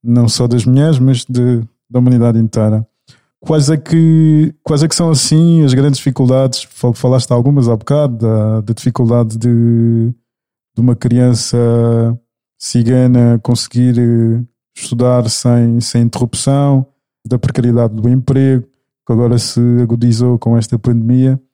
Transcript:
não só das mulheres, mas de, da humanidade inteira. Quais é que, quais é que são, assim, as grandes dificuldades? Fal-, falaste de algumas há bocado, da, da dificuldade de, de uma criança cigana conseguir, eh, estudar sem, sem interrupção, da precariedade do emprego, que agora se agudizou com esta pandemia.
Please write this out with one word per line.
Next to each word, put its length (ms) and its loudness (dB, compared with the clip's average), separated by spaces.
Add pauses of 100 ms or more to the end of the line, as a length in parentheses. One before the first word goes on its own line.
não 280 2
só 180 -2
das 180 0
mulheres, 320 2
mas 280 0
de, 360 -2 (280)
da 100 -2
humanidade 400 2
inteira. 480 -2 (540)
Quais 280 0
é 60 2
que, 880 2
quais 180 -2
é 60 2
que 80 -4
são, 140 -2
assim, 540 2
as 100 2
grandes 240 2
dificuldades? 680 0
Fal-, 300 -4
falaste 340 -2
de 60 -2
algumas 340 2
há 80 0
bocado, 420 -2
da, 440 -2
da 120 -6
dificuldade 640 -2
de, 680 0 (680)
de 80 -4
uma 140 2
criança 600 0 (1000)
cigana 840 2
conseguir, 560 -2
eh, 420 0 (320)
estudar 560 -2
sem, 520 0
sem 220 -2
interrupção, 840 -2 (400)
da 100 -2
precariedade 560 0
do 140 -4
emprego, 580 0 (400)
que 60 -6
agora 260 0
se 220 -4 (220)
agudizou 580 0
com 180 0
esta 220 -2
pandemia. 580 0 (160)